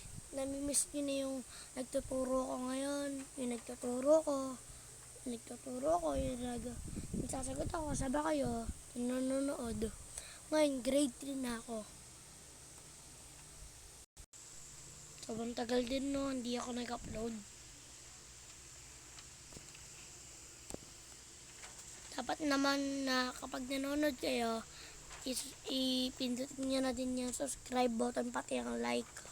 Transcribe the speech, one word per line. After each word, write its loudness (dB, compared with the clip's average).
namimiss 2
nyo 2
na 2
yung 0
nagtuturo 2
ko 0
ngayon, 0
yung 0
nagtuturo 4
ko, 2
yung -2
nagtuturo 0
ko, 2
yung 2
nag-, -2
nagsasagot 0
ako, 0
kasama 4
kayo, 4
yung 2
nanonood. 2
Ngayon, 6
grade 6
three -4
na -2
ako. -4
Sobrang -2
tagal 4
din, 2
no, 2
hindi 0
ako 0
nag-upload. -2
Dapat -2
naman 4
na 4
kapag -4
nanonood 4
kayo, 4
is-, -2
ipindot 2
nyo 4
na 4
din 2
yung 0
subscribe 2
button, 2
pati 0
ang 0
like. 2